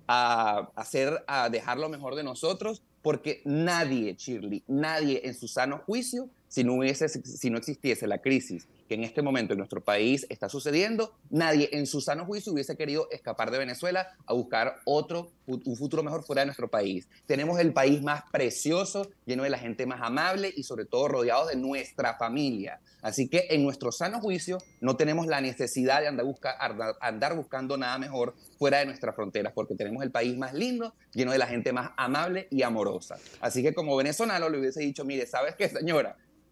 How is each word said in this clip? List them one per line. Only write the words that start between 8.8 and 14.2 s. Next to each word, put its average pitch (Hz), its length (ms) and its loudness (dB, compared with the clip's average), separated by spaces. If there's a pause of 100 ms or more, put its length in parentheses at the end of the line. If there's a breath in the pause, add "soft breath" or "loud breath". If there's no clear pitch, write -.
que 113 60 -2
en 110 100 -2
este 117 160 -4
momento 131 320 2
en 98 60 0
nuestro 98 240 -6
país 113 480 2
está 101 180 -6
sucediendo, 185 640 0 (140)
nadie 156 440 4
en 147 140 -2
su 143 140 -4
sano 156 240 -2
juicio 202 300 -4
hubiese 143 200 -2
querido 151 360 -2
escapar 113 400 -4
de 127 80 0
Venezuela 175 500 -2 (160)